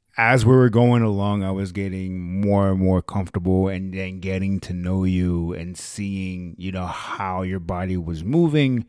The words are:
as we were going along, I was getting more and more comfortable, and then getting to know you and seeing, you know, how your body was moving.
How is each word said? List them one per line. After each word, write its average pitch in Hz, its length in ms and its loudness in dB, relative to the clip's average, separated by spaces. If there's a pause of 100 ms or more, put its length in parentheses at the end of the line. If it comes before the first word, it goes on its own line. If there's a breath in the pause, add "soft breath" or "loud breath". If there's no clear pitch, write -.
(180)
as 117 280 6
we 123 80 8
were 127 160 8
going 120 340 4
along, 101 400 0
I 95 80 -2
was 95 200 -4
getting 92 720 -6
more 101 300 4
and 95 80 2
more 92 220 4
comfortable, 92 680 0
and 95 240 -6
then 92 260 -8
getting 95 420 -2
to - 120 -8
know 92 320 0
you 87 480 0
and 85 240 -10
seeing, 95 800 -8
you 92 160 -8
know, 92 120 -4
how 92 580 -6
your 92 180 -4
body 92 340 -4
was 85 300 -6
moving. 143 640 2